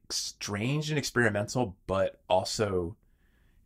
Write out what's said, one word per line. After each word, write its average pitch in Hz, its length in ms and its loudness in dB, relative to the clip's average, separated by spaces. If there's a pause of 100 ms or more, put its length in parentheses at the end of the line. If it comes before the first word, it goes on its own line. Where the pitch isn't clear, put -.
(100)
strange 135 800 -4
and 151 80 -2
experimental, 107 800 0 (100)
but 95 420 0
also 95 680 2 (720)